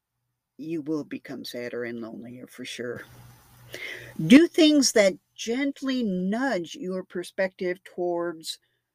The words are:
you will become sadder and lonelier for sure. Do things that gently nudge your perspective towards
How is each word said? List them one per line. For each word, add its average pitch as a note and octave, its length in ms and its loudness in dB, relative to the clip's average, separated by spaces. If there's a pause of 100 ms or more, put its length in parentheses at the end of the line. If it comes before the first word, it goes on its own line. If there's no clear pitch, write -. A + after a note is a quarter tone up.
(560)
you D#3+ 260 -8
will D3 220 -4
become - 400 -12
sadder A#2+ 400 -8
and A#2+ 160 -8
lonelier A#2+ 480 -14
for - 160 -16
sure. A#2+ 380 -8 (1200)
Do C#4 220 10
things D4+ 460 4
that G3 220 4 (200)
gently C4 680 -4
nudge F#3+ 720 -2
your F#3 300 -6
perspective F#3 800 -4
towards E3+ 760 -6 (360)